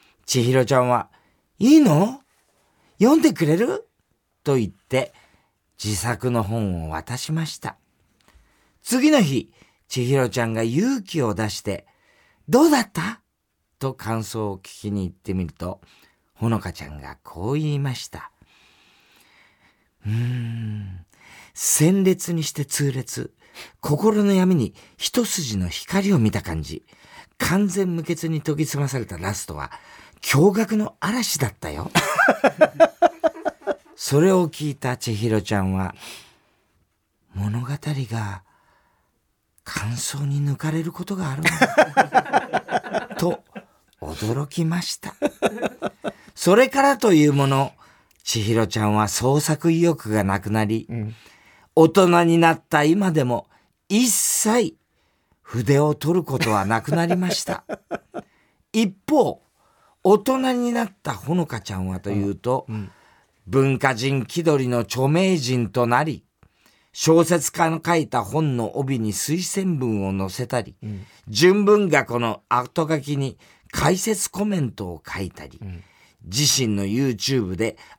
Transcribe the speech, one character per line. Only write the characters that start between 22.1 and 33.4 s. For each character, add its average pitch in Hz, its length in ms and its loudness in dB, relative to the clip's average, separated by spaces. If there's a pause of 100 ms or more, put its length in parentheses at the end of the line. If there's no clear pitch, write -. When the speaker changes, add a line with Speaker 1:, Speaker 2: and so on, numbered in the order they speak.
Speaker 1:
に 160 100 -2
し - 100 -8
て 143 120 -6
痛 143 260 -2
烈。 127 420 -10 (480)
心 208 420 2
の 202 100 4
闇 185 200 4
に 131 220 0 (220)
一 - 280 -2
筋 123 320 -4
の 90 100 -2
光 190 460 -2
を 147 60 4
見 110 100 4
た 95 120 -2
感 80 200 -6
じ。 76 240 -12 (540)
完 196 280 2
全 180 280 -2
無 165 80 -4
欠 165 260 -4
に 156 120 -2
研 151 140 -2
ぎ 156 100 0
澄 143 160 -4
ま 143 60 0
さ 135 100 -4
れ 113 80 -4
た 87 120 -12
ラ 95 160 -4
ス - 140 -8
ト 76 80 -10
は、 69 160 -10 (500)
驚 190 440 2
愕 214 100 -2
の 214 240 -4
嵐 233 400 -4
だ 117 100 -2
っ - 100 -10
た 78 120 -10
よ。」 73 200 -10 (1200)
<laughs> - 840 -6